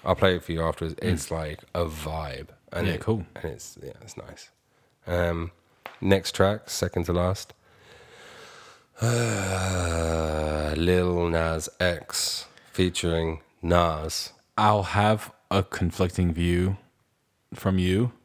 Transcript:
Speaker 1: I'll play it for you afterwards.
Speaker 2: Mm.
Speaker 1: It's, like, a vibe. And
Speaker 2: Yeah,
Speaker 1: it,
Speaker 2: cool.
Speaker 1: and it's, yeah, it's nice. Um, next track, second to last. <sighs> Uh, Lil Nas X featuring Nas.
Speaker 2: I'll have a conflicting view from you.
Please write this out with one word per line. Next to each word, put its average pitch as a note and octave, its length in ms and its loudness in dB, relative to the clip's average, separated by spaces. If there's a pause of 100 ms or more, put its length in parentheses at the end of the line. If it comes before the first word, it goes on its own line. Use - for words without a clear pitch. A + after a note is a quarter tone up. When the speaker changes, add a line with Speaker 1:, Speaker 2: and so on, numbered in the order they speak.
Speaker 1:
I'll F#2 120 4
play F#2 200 4
it E2+ 80 -8
for - 80 -8
you E2 120 -2
afterwards. E2 320 -2
Speaker 2:
Mm. F2+ 180 0
Speaker 1:
It's, D#2+ 180 -4
like, D#2 320 -6 (100)
a E2+ 120 0
vibe. D#2 640 -8 (260)
And G2 140 -2
Speaker 2:
Yeah, B2 80 0
Speaker 1:
it, C3+ 60 -8
Speaker 2:
cool. A2 240 -2 (100)
Speaker 1:
and - 180 -12
it's, - 280 -18
yeah, C2+ 200 -14
it's - 160 -20
nice. - 320 -20 (580)
Um, E2+ 440 -2 (500)
next F#2+ 340 2
track, G2+ 340 2
second F2+ 360 -2
to F2+ 80 -2
last. F2+ 400 0 (1500)
<sighs> - 20 -2
Uh, E2+ 1800 0
Lil F2 520 2
Nas E2 400 0 (100)
X - 680 -2 (260)
featuring E2 680 0 (220)
Nas. E2 720 2 (240)
Speaker 2:
I'll G#2 260 4
have G#2 480 2 (180)
a G2 140 2
conflicting F2+ 680 0
view F2 440 2 (760)
from F#2+ 260 0
you. F#2+ 320 2 (140)